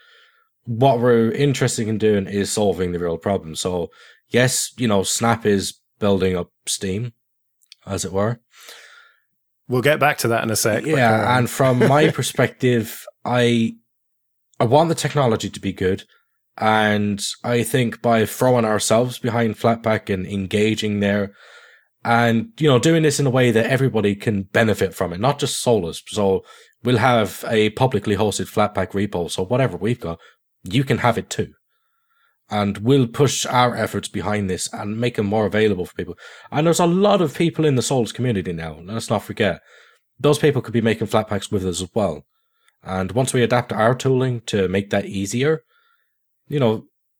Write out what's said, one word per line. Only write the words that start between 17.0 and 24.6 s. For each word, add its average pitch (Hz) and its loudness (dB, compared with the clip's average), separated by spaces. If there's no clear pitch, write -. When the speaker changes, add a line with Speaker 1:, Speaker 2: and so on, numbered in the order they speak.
Speaker 1:
I 120 0
think 117 -2
by 113 2
throwing 123 2
ourselves 120 0
behind 117 -2
Flatpak 113 0
and 92 -4
engaging 104 -2
there, 101 0
and, 117 2
you 151 2
know, 131 6
doing 160 4
this 147 2
in 139 0
a 131 0
way 123 4
that 113 2
everybody 113 0
can 101 -4
benefit 107 0